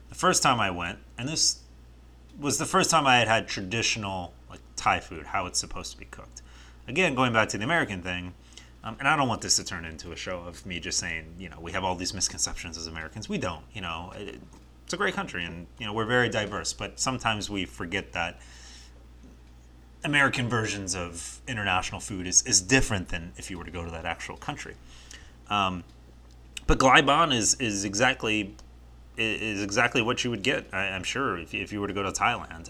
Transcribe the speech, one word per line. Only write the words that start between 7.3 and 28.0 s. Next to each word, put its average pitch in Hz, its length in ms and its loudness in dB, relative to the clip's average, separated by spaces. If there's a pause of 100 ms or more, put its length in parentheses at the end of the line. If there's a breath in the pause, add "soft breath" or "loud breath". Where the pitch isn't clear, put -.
back 110 160 6
to - 80 -4
the 101 60 -4
American 131 380 0
thing, 90 320 -6 (500 loud breath)
um, 110 160 -8
and 139 80 0
I 151 80 4
don't 139 120 2
want 107 140 0
this 95 140 2
to 98 80 0
turn 87 220 -8
into 80 260 -10
a 80 40 -10
show 90 260 -8
of 87 240 -14
me 87 140 -6
just 90 200 -4
saying, 80 400 -6
you 92 100 -12
know, 76 100 -16
we 82 120 -10
have 92 120 -2
all 92 120 2
these 90 180 -4
misconceptions 85 640 -4
as 82 100 -10
Americans. 80 400 -10
We 202 120 -4
don't, 87 240 -4 (100)
you 107 80 -12
know. 87 340 -8
It, 101 240 -12 (440)
it's - 100 -8
a 175 40 -4
great 190 180 0
country, 175 280 -4
and, 85 220 -8 (140)
you 113 80 -6
know, 104 60 -4
we're 110 120 0
very 123 240 4
diverse, 104 420 -2
but - 280 -6
sometimes 113 500 0
we 98 160 -2
forget 92 480 -6
that 85 260 -4 (1600 loud breath)
American 139 440 4
versions 101 480 0
of 87 520 -8
international 101 520 0
food 92 280 -6
is, 90 160 4
is 87 180 4
different 110 480 4
than 87 280 -6
if - 120 -10
you 92 80 -8
were 82 60 -8
to 80 80 -12
go 85 120 -6
to 85 60 -8
that 82 160 -8
actual - 320 -6
country. - 380 -8 (720 loud breath)
Um, 95 340 0 (840)
but 151 100 6
glyban 143 560 8
is, 110 220 4
is 101 280 -2
exactly, 107 720 0 (640)